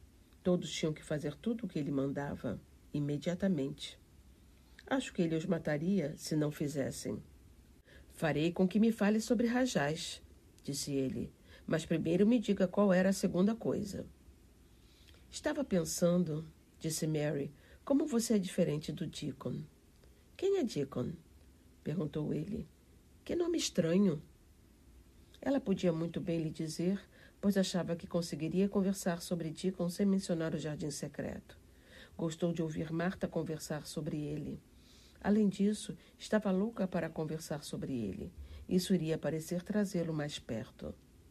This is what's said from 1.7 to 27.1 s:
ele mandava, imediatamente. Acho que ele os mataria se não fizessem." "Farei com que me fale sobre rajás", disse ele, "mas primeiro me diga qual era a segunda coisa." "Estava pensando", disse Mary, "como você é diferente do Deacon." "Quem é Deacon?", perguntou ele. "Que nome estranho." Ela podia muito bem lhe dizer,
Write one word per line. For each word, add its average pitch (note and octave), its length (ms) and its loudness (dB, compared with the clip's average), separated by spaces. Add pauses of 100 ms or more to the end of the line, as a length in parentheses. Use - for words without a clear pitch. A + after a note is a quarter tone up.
ele C#3+ 140 -2
mandava, C#3 680 -2 (320)
imediatamente. D3 1080 -2 (840)
Acho C4 280 -2
que F#3 100 0
ele E3 140 2
os D#3+ 100 -2
mataria D#3+ 680 0
se - 180 -4
não D3+ 160 2
fizessem." C#3 720 -4 (920)
"Farei D3+ 360 2
com F#3 160 4
que G3+ 140 4
me A3+ 100 6
fale G#3+ 300 4
sobre A#3 260 2
rajás", F3+ 760 0 (440)
disse C#3+ 280 -4
ele, C3+ 400 -2 (320)
"mas D#3 220 0
primeiro E3+ 400 4
me A#3+ 140 6
diga G3 260 2
qual G3 260 4
era F#3 180 6
a - 20 4
segunda G3 420 4
coisa." - 500 -2 (1300)
"Estava D4+ 320 -4
pensando", E3+ 840 2 (360)
disse D#3+ 260 -2
Mary, D3 460 0 (320)
"como C#4 220 2
você A#3 280 0
é G#3 40 4
diferente D#3 520 0
do D3+ 160 -4
Deacon." - 560 -6 (760)
"Quem G4 220 2
é D#4 60 2
Deacon?", C3+ 480 -2 (720)
perguntou D3+ 500 -2
ele. D#3 360 -4 (560)
"Que - 100 -4
nome E4+ 240 0
estranho." F3 640 2 (1160)
Ela C4+ 180 0
podia F#3 340 2
muito E3 280 -2
bem E3 200 -2
lhe D#3+ 100 -2
dizer, E3+ 500 -2 (400)